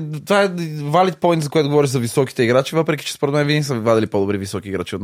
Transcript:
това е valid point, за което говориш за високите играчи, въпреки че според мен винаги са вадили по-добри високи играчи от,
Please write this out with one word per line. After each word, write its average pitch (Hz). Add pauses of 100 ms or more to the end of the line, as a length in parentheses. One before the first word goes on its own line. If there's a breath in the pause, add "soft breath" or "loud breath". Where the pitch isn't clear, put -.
(200)
това 202
е 202
valid 165
point, 170
за 147
което 143
говориш 147
за 131
високите 123
играчи, 127
въпреки 160
че -
според 139
мен 147
винаги 151
са 135
вадили 110
по-добри 101
високи 98
играчи 92
от, 90